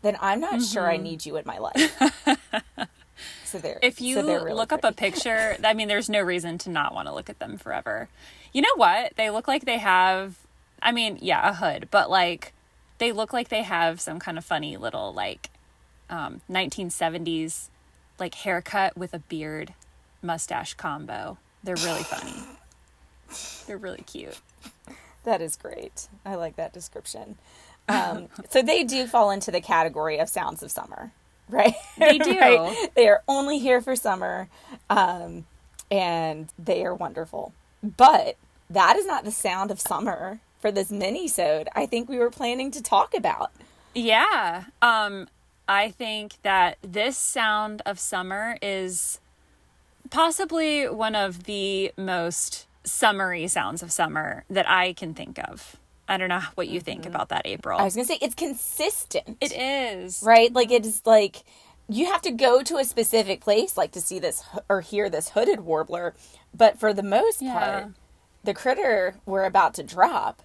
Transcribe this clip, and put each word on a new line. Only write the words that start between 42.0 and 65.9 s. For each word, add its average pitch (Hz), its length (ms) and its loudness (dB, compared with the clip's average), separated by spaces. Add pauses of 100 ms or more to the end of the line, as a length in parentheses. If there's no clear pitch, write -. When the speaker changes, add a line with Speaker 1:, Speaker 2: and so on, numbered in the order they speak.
Speaker 1:
we 262 80 -4
were 240 120 2
planning 254 420 -4
to - 120 -12
talk - 320 2
about. - 360 -2 (440)
Speaker 2:
Yeah. 226 720 2 (160)
Um, 208 460 2 (400)
I 202 220 2
think 214 540 -8
that 185 380 4
this 214 360 -2
sound 214 680 0
of 190 140 -6
summer 202 640 -6
is 190 580 -4 (880)
possibly 320 800 0
one 220 260 -2
of 190 280 -2
the 196 540 -4
most 180 680 -4 (160)
summery 190 640 0
sounds 170 360 -4
of 170 80 -8
summer 156 580 -2
that 190 200 0
I 185 240 4
can 165 200 -10
think - 340 -14
of. - 280 -16 (320)
I 196 100 -2
don't 185 120 -4
know 180 120 -2 (140)
what 180 120 -4
you 175 140 -6
think - 200 -10
Speaker 1:
Mm-hmm. 170 100 -12
Speaker 2:
about - 180 -4
that, - 160 -4
April. - 340 -4
Speaker 1:
I 202 40 4
was 190 120 0
gonna 247 100 -2
say, 320 160 -2
it's 277 140 -2
consistent. - 1040 -4
Speaker 2:
It 285 120 -4
is. 233 720 -6
Speaker 1:
Right? 226 280 10
Like, 240 200 4
it 233 140 4
is, 220 200 -2
like, 214 380 6 (440)
you 240 200 0
have 370 160 0
to 359 80 -2
go 247 320 6
to 320 140 -2
a 269 60 2
specific 220 580 2
place, 220 360 2
like, 170 140 0
to 175 100 -8
see 185 180 -4
this - 240 -4 (120)
h-, - 140 -10
or 196 120 2
hear 202 280 -2
this 156 200 -4
hooded 233 320 2
warbler. 165 540 -2 (400)